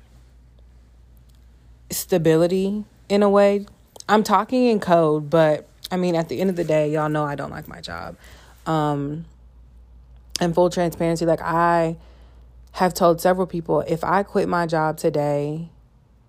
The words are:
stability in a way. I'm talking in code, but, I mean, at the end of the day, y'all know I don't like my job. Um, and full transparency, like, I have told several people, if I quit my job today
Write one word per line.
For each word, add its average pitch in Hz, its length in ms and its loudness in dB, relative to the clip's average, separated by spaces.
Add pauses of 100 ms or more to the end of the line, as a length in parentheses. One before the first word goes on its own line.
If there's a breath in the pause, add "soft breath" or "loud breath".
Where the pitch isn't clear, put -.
(1900)
stability 185 960 0 (240)
in 202 140 2
a 202 60 4
way. 202 360 4 (440)
I'm 208 140 4
talking 214 420 2
in 220 140 2
code, 156 500 2
but, 156 380 2 (220)
I 185 80 -4
mean, 180 180 -2
at 165 120 -2
the 131 140 -4
end 190 80 0
of 185 60 -4
the 170 80 -4
day, 156 280 0
y'all 151 180 -2
know 151 140 -2
I 143 120 -4
don't 143 160 -10
like - 160 -14
my - 140 -18
job. 85 360 -12 (480 loud breath)
Um, 151 600 -2 (1120)
and 175 140 0
full 180 160 2
transparency, 170 560 -2
like, 165 160 0
I 170 560 0 (760 soft breath)
have 185 200 0
told 170 280 2
several 185 260 2
people, 165 340 -2
if 165 220 -4
I 190 200 0
quit 180 260 -2
my 175 160 0
job 156 320 -2
today 147 720 -2 (600)